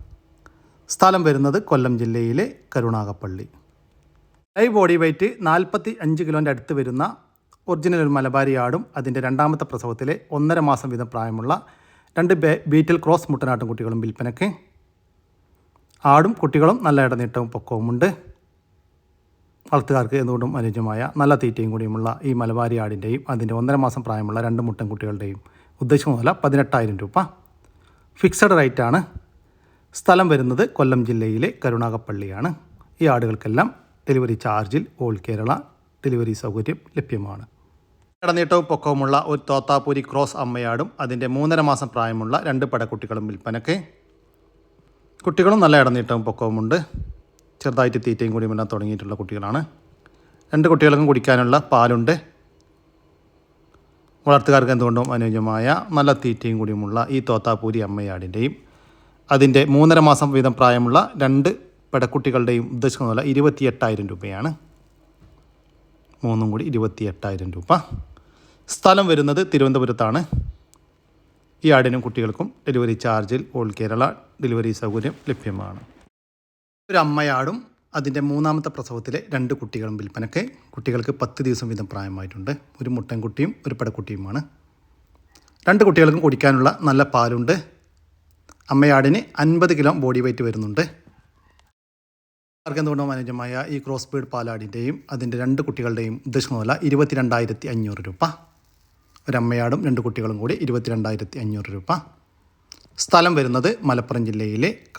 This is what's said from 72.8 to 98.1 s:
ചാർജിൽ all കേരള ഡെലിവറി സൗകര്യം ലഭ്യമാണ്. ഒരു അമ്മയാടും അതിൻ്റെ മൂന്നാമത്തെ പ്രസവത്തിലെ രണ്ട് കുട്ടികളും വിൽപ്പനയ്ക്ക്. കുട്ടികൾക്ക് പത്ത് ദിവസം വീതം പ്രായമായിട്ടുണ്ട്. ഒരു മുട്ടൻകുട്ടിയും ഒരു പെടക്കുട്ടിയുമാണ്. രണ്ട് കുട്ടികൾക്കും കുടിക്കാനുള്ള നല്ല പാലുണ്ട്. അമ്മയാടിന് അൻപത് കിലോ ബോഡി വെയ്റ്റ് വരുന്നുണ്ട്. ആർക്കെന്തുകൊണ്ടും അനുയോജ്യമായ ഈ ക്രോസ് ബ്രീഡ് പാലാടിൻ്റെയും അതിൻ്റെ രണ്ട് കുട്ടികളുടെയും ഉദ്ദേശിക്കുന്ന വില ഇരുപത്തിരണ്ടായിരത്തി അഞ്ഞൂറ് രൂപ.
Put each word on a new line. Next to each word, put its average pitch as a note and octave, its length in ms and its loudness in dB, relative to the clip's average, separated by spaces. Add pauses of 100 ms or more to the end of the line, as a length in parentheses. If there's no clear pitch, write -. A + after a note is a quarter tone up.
ചാർജിൽ A2 380 -2 (140)
all A2+ 240 -4
കേരള A2 220 -2 (420)
ഡെലിവറി A#2 280 -2 (100)
സൗകര്യം A2 340 -6 (140)
ലഭ്യമാണ്. G2 500 -10 (1120)
ഒരു F#3 140 4
അമ്മയാടും D3 540 0 (420)
അതിൻ്റെ C#3 300 -4
മൂന്നാമത്തെ D3+ 460 -2
പ്രസവത്തിലെ A#2+ 460 -10 (120)
രണ്ട് B2+ 280 -2
കുട്ടികളും G#2+ 400 -8
വിൽപ്പനയ്ക്ക്. A2+ 420 -6 (320)
കുട്ടികൾക്ക് A#2+ 380 -4 (100)
പത്ത് - 240 -6
ദിവസം A#2+ 260 -2
വീതം G2+ 200 -8
പ്രായമായിട്ടുണ്ട്. G2 600 -8 (260)
ഒരു B2 180 -6
മുട്ടൻകുട്ടിയും A#2 540 -4 (140)
ഒരു G#2+ 160 -6
പെടക്കുട്ടിയുമാണ്. G#2+ 600 -8 (1300)
രണ്ട് G3+ 220 6
കുട്ടികൾക്കും D#3+ 380 6
കുടിക്കാനുള്ള C3+ 420 4 (200)
നല്ല C3+ 120 4 (160)
പാലുണ്ട്. A#2+ 360 0 (1200)
അമ്മയാടിന് C#3 500 6 (220)
അൻപത് E3+ 360 4
കിലോ D3 140 4 (120)
ബോഡി B2+ 220 0
വെയ്റ്റ് A#2+ 220 -4
വരുന്നുണ്ട്. G#2+ 340 -4 (1800)
ആർക്കെന്തുകൊണ്ടും D3 460 -2
അനുയോജ്യമായ B2 400 -8 (220)
ഈ - 100 -4
ക്രോസ് C3+ 240 -8
ബ്രീഡ് C3 240 -6
പാലാടിൻ്റെയും A#2 640 -6 (180)
അതിൻ്റെ A#2+ 280 -6
രണ്ട് C3+ 240 0
കുട്ടികളുടെയും A#2 500 -4 (100)
ഉദ്ദേശിക്കുന്ന B2+ 360 -4
വില A2+ 100 0 (160)
ഇരുപത്തിരണ്ടായിരത്തി B2+ 840 0
അഞ്ഞൂറ് G#2 360 -4
രൂപ. F#2 140 -10 (1080)